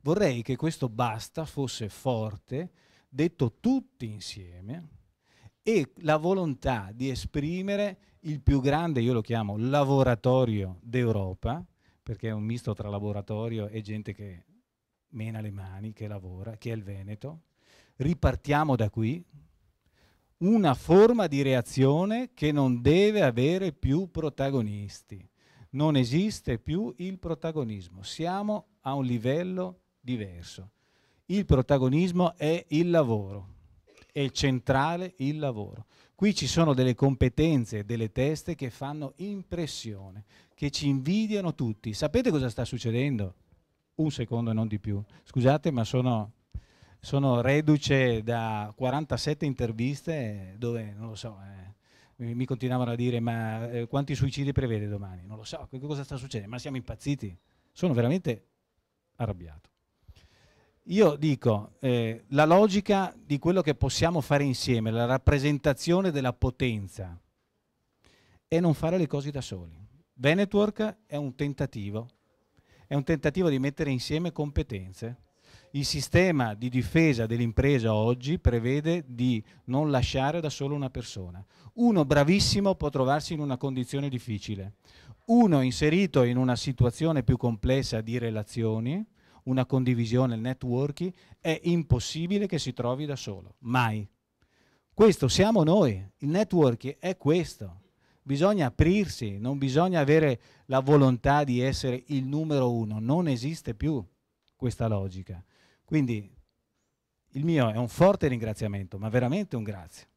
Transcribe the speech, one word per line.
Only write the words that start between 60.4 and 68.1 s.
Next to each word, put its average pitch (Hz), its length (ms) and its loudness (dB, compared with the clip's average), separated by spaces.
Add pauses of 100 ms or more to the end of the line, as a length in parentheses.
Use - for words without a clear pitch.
Io 175 300 6
dico, 123 640 0
eh, 117 500 0
la 143 160 4
logica 196 720 4
di - 220 -4
quello 175 240 2
che 147 140 0
possiamo 160 440 0
fare 143 240 2
insieme, 120 460 0
la 117 160 0
rappresentazione 147 1040 2
della 131 240 -2
potenza, 104 840 -4 (1300)